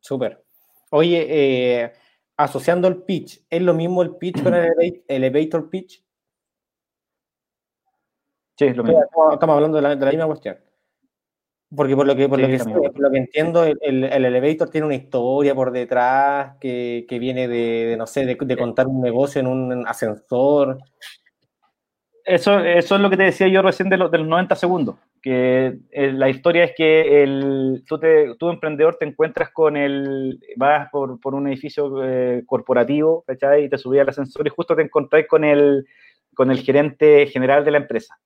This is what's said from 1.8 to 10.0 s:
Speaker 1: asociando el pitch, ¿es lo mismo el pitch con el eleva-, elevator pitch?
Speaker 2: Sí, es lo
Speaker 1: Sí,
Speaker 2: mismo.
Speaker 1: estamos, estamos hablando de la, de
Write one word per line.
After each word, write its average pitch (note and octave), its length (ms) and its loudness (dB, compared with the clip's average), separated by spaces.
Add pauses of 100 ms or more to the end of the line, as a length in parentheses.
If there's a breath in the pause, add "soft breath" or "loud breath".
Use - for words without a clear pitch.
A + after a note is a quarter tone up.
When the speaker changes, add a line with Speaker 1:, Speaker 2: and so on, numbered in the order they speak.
Speaker 1:
asociando D3+ 500 0
el F3+ 160 -2
pitch, - 480 -8
¿es E3+ 120 -2
lo F3 120 2
mismo F3 280 -2
el F3 140 -4
pitch F3 260 -6
con F3+ 120 0
el E3+ 100 2
eleva-, E3+ 440 0
elevator D3 600 -2
pitch? - 340 -14 (2500)
Speaker 2:
Sí, D3 100 2
es A#2+ 100 2
lo A#2+ 80 -2
Speaker 1:
Sí, A#2 60 0
Speaker 2:
mismo. D#3+ 120 6
Speaker 1:
estamos, D#3 300 2
estamos D#3 240 2
hablando D3+ 200 2
de D3 60 0
la, C#3+ 140 0
de C#3 80 -4